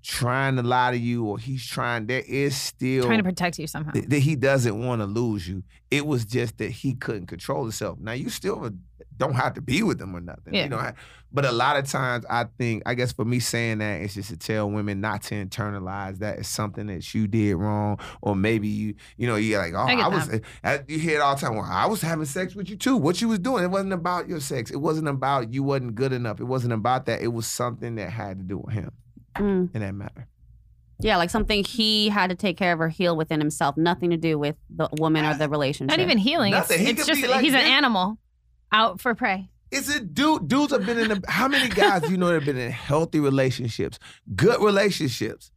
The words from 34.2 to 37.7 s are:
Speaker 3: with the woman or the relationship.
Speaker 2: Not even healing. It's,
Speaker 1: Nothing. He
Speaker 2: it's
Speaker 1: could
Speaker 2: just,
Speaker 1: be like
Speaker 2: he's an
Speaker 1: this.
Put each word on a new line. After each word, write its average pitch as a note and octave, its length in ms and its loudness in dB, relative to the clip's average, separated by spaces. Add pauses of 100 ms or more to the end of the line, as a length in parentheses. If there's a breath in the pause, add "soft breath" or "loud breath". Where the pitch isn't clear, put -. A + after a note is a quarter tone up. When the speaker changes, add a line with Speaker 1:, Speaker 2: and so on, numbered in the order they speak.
Speaker 3:
with D3 160 0 (160)
the D#3+ 180 -2 (100)
woman D#3 260 4
or D3+ 100 2
the D3 140 0
relationship. C#3+ 500 0
Speaker 2:
Not F#4 40 2
even D#4 160 4
healing. A3+ 340 2
It's, F#3 180 2
Speaker 1:
Nothing. F3 160 4
He B3+ 60 4
Speaker 2:
it's C4 80 0
Speaker 1:
could D4 80 0
Speaker 2:
just, C#4+ 140 2
Speaker 1:
be A#3+ 40 0
like B3+ 160 4
Speaker 2:
he's C#4 120 4
an C4 60 6
Speaker 1:
this. A#3 100 4